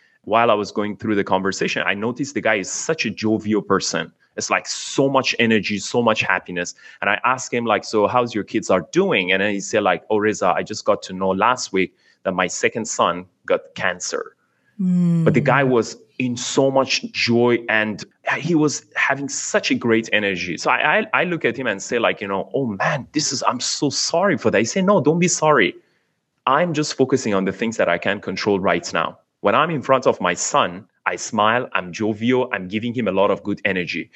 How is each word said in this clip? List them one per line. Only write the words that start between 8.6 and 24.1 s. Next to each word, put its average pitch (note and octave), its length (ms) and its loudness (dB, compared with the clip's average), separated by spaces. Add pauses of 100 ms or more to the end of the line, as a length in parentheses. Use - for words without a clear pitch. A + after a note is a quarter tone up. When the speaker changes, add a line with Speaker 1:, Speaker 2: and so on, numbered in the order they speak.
Speaker 1:
are F#2+ 220 2
doing?" C3 400 2
And F#2+ 100 2
then G#2 100 0
he G2 80 -2
said, G#2 220 0
like, F#2 280 0
"Oh, A2 80 2
Reza, G2+ 380 2
I G2 60 0
just - 220 -10
got G2+ 180 0
to - 100 -14
know F#2+ 180 -2
last A2 420 0
week F#2+ 240 0 (260)
that F#2+ 100 -2
my F2+ 140 0
second A2+ 400 -2
son F2+ 400 -2 (200)
got - 140 0 (140)
cancer." - 640 -6 (440)
Speaker 2:
Mm. F3 440 2
Speaker 1:
But D#3 100 4
the A#2 60 2
guy C3+ 240 4
was B2 340 0 (200)
in B2 180 -4
so C3+ 340 0
much C3+ 320 0 (100)
joy A#2+ 460 2 (100)
and G#2+ 360 0 (340)
he E3 160 -2
was D3+ 400 0
having C#3 340 -2
such - 420 -2
a D3 40 0
great A2+ 380 0
energy. F#2 440 -2
So - 140 -2
I, D3+ 300 2
I, - 120 -4
I C#3 120 2
look F3 200 -2
at A#2+ 140 0
him B2+ 80 -4
and G2 160 -2
say, A#2+ 160 -2
like, F#2+ 240 2
you G2+ 60 -4
know, G2 260 -4
"Oh C3+ 120 -2
man, A#2 460 -4
this D3 200 -2
is, B2 100 -6
I'm B2 180 -2
so - 300 -2
sorry E3+ 480 0